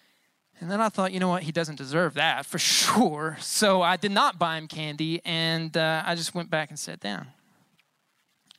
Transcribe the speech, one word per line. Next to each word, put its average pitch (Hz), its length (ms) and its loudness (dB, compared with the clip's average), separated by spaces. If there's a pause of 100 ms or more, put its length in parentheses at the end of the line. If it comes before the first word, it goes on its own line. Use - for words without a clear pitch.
(600)
And 170 100 -10
then 202 100 -2
I 220 100 4
thought, 190 220 0
"You 185 80 -4
know 185 100 2
what? 180 140 0
He 156 80 -6
doesn't 156 260 -2
deserve 139 360 0
that 135 320 0
for - 140 -6
<laughs> - 160 2
sure." 160 640 2
So 190 420 4
I 175 160 4
did 202 140 -2
not 214 260 2
buy 160 200 0
him 156 100 -10
candy, 156 580 -4
and, 165 500 -2
uh, 160 300 2
I 170 100 -2
just 165 200 -6
went 170 140 -6
back 156 200 0
and 151 80 -14
sat - 220 -10
down. 101 280 -8 (1300)